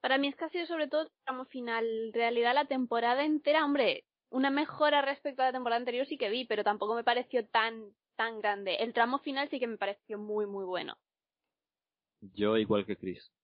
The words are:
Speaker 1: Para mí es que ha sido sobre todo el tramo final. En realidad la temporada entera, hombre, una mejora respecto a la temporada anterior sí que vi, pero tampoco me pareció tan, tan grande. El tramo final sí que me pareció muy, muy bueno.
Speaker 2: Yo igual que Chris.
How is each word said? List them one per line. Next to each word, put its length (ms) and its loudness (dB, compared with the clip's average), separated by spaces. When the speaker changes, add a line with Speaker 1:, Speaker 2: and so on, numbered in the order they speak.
Speaker 1:
Para 160 2
mí 100 2
es 80 -6
que 80 -6
ha 60 -6
sido 160 -4
sobre 220 -2
todo 140 0
el 60 -6
tramo 220 -8
final. 400 -4
En 260 -4
realidad 420 2
la 120 2
temporada 580 0
entera, 400 4
hombre, 400 2
una 200 2
mejora 520 2
respecto 400 -2
a 40 4
la 60 2
temporada 260 0
anterior 280 -2
sí 120 -8
que 120 -2
vi, 140 -2
pero 200 -2
tampoco 300 0
me 100 -4
pareció 420 0
tan, 460 -2
tan 240 -4
grande. 360 -2
El 160 -2
tramo 280 2
final 280 -4
sí 100 -4
que 80 -2
me 120 -6
pareció 400 -6
muy, 280 -2
muy 180 -6
bueno. 320 -6
Speaker 2:
Yo 220 2
igual 300 2
que 100 -6
Chris. 360 -10